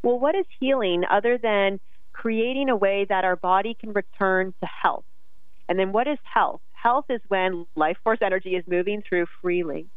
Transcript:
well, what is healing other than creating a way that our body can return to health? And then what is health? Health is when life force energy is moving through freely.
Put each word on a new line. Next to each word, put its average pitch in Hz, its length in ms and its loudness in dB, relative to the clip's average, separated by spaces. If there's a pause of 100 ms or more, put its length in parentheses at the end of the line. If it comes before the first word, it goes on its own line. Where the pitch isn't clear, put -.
well, 240 160 4
what 294 160 4
is 392 100 2 (140)
healing 214 500 2
other 233 280 4
than 202 420 2 (320)
creating 247 560 0
a 254 80 2
way 196 300 2
that 190 180 0
our 185 140 2
body 190 360 2
can 214 200 -8
return 190 680 0
to - 80 -2
health? - 380 -2 (640)
And 180 100 2
then 190 140 2
what 233 140 2
is 294 160 0
health? - 360 0 (140)
Health 247 360 2
is 240 200 -2
when 185 360 0 (100)
life 156 280 2
force 226 180 2
energy 185 360 0
is 175 100 -4
moving 180 400 0
through 175 200 0 (140)
freely. 165 560 -2